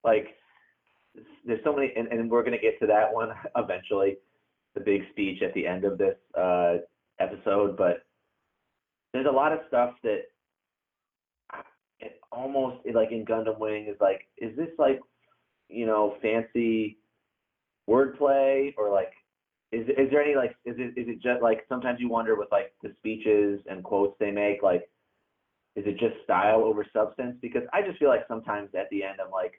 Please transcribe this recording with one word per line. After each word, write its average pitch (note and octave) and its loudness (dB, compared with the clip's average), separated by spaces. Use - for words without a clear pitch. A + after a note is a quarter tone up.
like, A2+ 2
there's A2+ -2
so D3 2
many, C#3 0
and, A#2 -2
and A#2 -2
we're A#2+ 4
gonna A#2 -2
get A2 0
to A2 2
that G#2+ 4
one A2+ -2
<laughs> - -10
eventually, G2 -2
the G2+ -8
big G2 2
speech F#2+ -4
at - -2
the F2 -2
end F#2 -2
of G2 0
this, F#2+ 2
uh, F2+ 4
episode, G2 0
but F2+ 0
there's C3 -2
a D3 4
lot C#3 4
of D#3 -2
stuff B2 2
that G#2+ 0
it - -18
almost, C3 -2
it, A#2 -4
like, A2+ 4
in A2 -6
Gundam A2 -2
Wing G#2+ -4
is G2+ -10
like, F#2+ 2
is A2+ -10
this, D#3+ -6
like, C3+ 2
you A2+ -6
know, G#2+ 2
fancy A2+ -2
wordplay, C#3 4
or, G#2 0
like, G2 2
is, A2+ -4
is C3+ 2
there D3 4
any, D3 2
like, B2+ 0
is A#2+ -8
it, A#2+ -8
is A#2 -6
it A2 -8
just, B2 0
like, A2+ 2
sometimes B2 -4
you B2 -4
wonder A2+ 0
with, G#2 -6
like, G2 0
the G#2 -12
speeches G#2 0
and F#2 -10
quotes G2+ 0
they G2+ 0
make, G2+ 0
like, F2+ 2
is G2+ -6
it G2+ -2
just - -2
style G#2 4
over G#2+ 0
substance? B2 -4
Because A#2+ -4
I G3 2
just G3 -6
feel G#3+ 4
like A#2+ 2
sometimes G#2 -8
at F#2+ -6
the G2 -4
end F#2+ -10
I'm F#2 -10
like F#2 -4